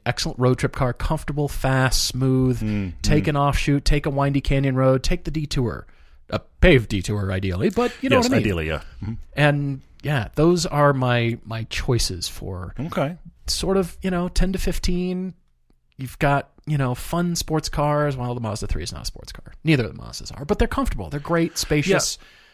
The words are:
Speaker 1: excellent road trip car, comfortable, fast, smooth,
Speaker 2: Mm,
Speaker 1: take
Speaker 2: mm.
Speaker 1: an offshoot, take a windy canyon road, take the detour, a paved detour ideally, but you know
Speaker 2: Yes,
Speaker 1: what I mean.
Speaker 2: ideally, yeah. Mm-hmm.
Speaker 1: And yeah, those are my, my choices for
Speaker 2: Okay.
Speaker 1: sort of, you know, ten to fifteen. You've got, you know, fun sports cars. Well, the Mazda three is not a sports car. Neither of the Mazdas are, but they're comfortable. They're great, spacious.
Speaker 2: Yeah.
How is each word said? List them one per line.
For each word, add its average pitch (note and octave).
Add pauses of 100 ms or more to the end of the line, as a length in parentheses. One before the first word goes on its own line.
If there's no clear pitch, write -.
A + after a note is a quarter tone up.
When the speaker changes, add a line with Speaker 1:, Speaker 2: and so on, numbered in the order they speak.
Speaker 1:
excellent -
road B2+
trip -
car, B2
comfortable, D3
fast, C3
smooth, C3
Speaker 2:
Mm, G#2
Speaker 1:
take -
Speaker 2:
mm. -
Speaker 1:
an C#3+
offshoot, C#3+
take D3
a D3+
windy C#3
canyon C#3
road, C3
take F3+
the -
detour, C#3+ (440)
a A2+ (200)
paved C3+
detour G2+
ideally, F#2+
but A#3
you C4
know C4
Speaker 2:
Yes, B3
Speaker 1:
what B3+
I -
mean. -
Speaker 2:
ideally, E2+
yeah. D#2 (200)
Mm-hmm. A2 (240)
Speaker 1:
And C#3+ (200)
yeah, C#3+
those E3+
are D3
my, A#2+
my A2+
choices G2
for -
Speaker 2:
Okay. E3 (280)
Speaker 1:
sort -
of, F#3
you F#3+
know, F3
ten F#3
to F#3
fifteen. F3+ (640)
You've C3
got, C#3+ (160)
you D3+
know, B2+
fun F3
sports D#3
cars. D3
Well, B2
the B2
Mazda G#2+
three D2+
is -
not -
a -
sports -
car. - (100)
Neither D3
of -
the -
Mazdas -
are, -
but G3+
they're A#3
comfortable. G#3
They're C#3+
great, E3
spacious. D#3
Speaker 2:
Yeah. - (280)